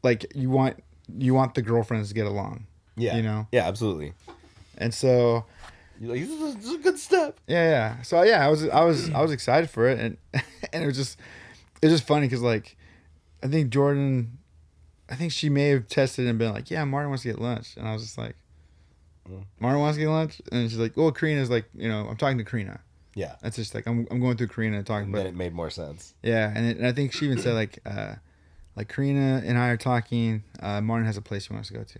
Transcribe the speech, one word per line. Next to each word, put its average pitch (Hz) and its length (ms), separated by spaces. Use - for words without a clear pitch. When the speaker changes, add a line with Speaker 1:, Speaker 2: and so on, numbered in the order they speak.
Speaker 1:
like, 120 320
you 131 140
want, 131 340
you 127 160
want 131 200
the 135 80
girlfriends 110 480
to 101 40
get 107 140
along. 101 380
Speaker 2:
Yeah. 117 180
Speaker 1:
You 113 80
know? 107 300
Speaker 2:
Yeah, 120 160
absolutely. 95 420
Speaker 1:
And 113 160
so 120 520
Speaker 2:
You're 117 140
like, 123 80
"This 185 100
is, 302 280
this 202 80
is 254 100
a - 40
good 294 200
step." - 480
Speaker 1:
Yeah, 165 220
yeah. 120 320
So 170 220
yeah, 196 220
I 143 40
was, 156 180
I 147 160
was, 165 280
I 143 100
was 160 100
excited 143 380
for 113 180
it, 131 100
and, 113 200
<laughs> 135 100
and 165 100
it - 20
was 135 120
just, 135 200
it - 40
was 156 80
just 160 120
funny 147 220
'cause, 120 140
like, 117 340
I 131 60
think 143 220
Jordan, 135 720
I 123 60
think 160 160
she 151 160
may 143 220
have 131 180
tested 135 400
and 117 100
been 113 140
like, 110 180
"Yeah, 165 140
Martin 143 280
wants 131 120
to 123 60
get 110 100
lunch," 113 380
and 110 100
I 110 60
was 110 80
just 110 160
like, 113 180
Speaker 2:
Mm. 95 140
Speaker 1:
"Martin 127 180
wants 147 160
to 147 80
get 156 60
lunch?" 156 320
And 120 180
she's 113 100
like, 113 180
"Well, 156 160
Karina's 143 360
like, 117 140
you 104 140
know, 107 220
I'm 113 80
talking 135 220
to 113 40
Karina." 101 380
Speaker 2:
Yeah. 90 260
Speaker 1:
That's 110 160
just 110 180
like, 110 120
I'm, 117 240
I'm 123 100
going 123 160
through 117 100
Karina 107 300
and 101 80
talking 104 220
Speaker 2:
And 95 60
Speaker 1:
about 101 100
Speaker 2:
then 92 100
it - 20
made 90 180
more 82 180
sense. 82 500
Speaker 1:
Yeah, 110 340
and 117 100
it, 117 120
and 113 80
I 127 80
think 135 180
she - 140
even 131 140
said, 120 140
like, 110 320
uh, 104 280
like, 107 100
"Karina 139 560
and 120 140
I 123 120
are 120 80
talking. 117 680
Uh, 101 180
Martin 113 280
has 107 100
a 101 40
place 101 260
he 107 60
wants 107 160
to 107 40
go 110 100
to." - 160